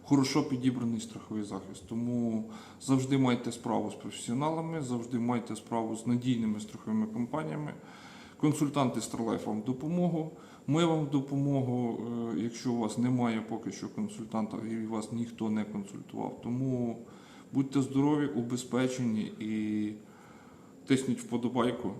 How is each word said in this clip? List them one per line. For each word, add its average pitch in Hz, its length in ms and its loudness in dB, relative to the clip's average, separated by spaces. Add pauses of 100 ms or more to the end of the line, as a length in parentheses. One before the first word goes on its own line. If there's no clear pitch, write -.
хорошо 139 460 4
підібраний 123 520 0
страховий - 420 -6
захист. 98 460 -8
Тому 117 600 0 (320)
завжди 131 360 4
майте 120 340 4
справу 107 400 0
з - 40 -10
професіоналами, 160 840 -2
завжди 123 380 -2
майте 117 360 0
справу 113 400 -2
з 110 120 -6
надійними 120 520 2
страховими 110 460 -2
компаніями. 147 680 -4 (640)
Консультанти 143 600 4
Starlife 110 460 -2
вам 107 160 -2
в 110 40 -6
допомогу, 160 680 0 (360)
ми 160 180 6
вам 160 200 4
в 139 40 -4
допомогу, 135 880 2 (360)
е, 76 40 0
якщо 117 340 -2
у 117 40 2
вас 107 200 0
немає 120 520 2
поки 110 220 -4
що - 180 -6
консультанта 110 680 -4 (140)
і 113 140 -4
вас 110 260 -4
ніхто 117 380 -2
не 107 140 2
консультував. 107 800 -6
Тому 120 540 -2 (560)
будьте 135 280 4
здорові, 143 460 4
убезпечені 120 960 0 (180)
і 107 540 0 (960)
тисніть 127 320 4
вподобайку 120 800 0